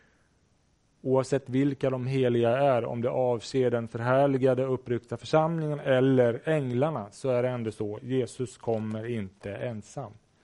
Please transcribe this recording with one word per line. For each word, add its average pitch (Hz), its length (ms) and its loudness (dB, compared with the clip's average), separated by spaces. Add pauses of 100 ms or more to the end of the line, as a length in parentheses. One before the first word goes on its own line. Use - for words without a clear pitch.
(1040)
Oavsett 131 460 0
vilka 135 400 0
de 127 180 -4
heliga 123 500 2
är, 131 280 2
om 120 160 -6
det 123 80 -2
avser 127 600 0
den 117 160 -2
förhärligade, 131 760 2
uppryckta 120 540 -4
församlingen 156 640 0
eller 127 680 4
änglarna, 131 640 -2
så - 180 -6
är 123 140 2
det 127 60 0
ändå 117 220 -4
så. 104 300 -6
Jesus 123 560 -4
kommer 110 480 -4
inte 101 500 -8
ensam. 117 560 -10 (320)